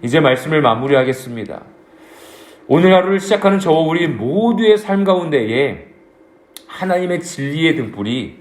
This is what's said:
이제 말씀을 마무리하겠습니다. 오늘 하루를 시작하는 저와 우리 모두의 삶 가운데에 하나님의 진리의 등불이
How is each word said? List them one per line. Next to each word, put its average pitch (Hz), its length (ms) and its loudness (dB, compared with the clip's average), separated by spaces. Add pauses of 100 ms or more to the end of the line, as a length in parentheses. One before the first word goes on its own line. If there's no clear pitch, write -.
이제 123 180 0
말씀을 143 420 2
마무리하겠습니다. 127 1000 -2 (1040)
오늘 180 260 6
하루를 185 240 2
시작하는 196 400 0
저와 165 220 2
우리 165 260 0
모두의 202 720 2
삶 196 240 -2
가운데에 139 840 -2 (800)
하나님의 180 520 -4
진리의 151 540 -2
등불이 107 680 -6